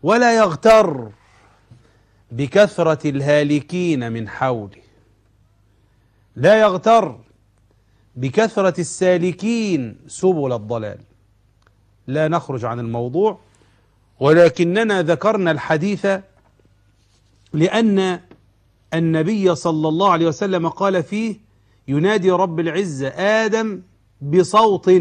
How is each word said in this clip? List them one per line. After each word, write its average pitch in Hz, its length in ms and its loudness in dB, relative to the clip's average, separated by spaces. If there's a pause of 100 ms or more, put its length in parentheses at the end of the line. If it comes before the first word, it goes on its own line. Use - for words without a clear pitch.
ولا 233 340 2
يغتر 180 720 4 (1200)
بكثرة 156 760 0
الهالكين 147 1040 -2
من 113 160 -8
حوله، 113 540 -6 (1500)
لا 196 240 4
يغتر 190 580 2 (960)
بكثرة 190 640 0
السالكين 180 1160 -2 (100)
سبل 156 460 -2
الضلال. 107 460 -8 (1080)
لا 156 220 -2
نخرج 143 360 -6
عن 117 160 -6
الموضوع، 123 580 -4 (840)
ولكننا 175 800 4
ذكرنا 175 480 0
الحديث 160 560 -2 (1500)
لأن 190 680 0 (720)
النبي 165 600 0
صلى 156 340 -2
الله 180 220 2
عليه 165 160 2
وسلم 170 420 -2
قال 190 340 -2
فيه: 214 340 -6 (520)
"ينادي 180 420 0
رب 175 300 0
العزة 160 480 -4
آدم 214 760 -2 (380)
بصوت" 185 680 2 (100)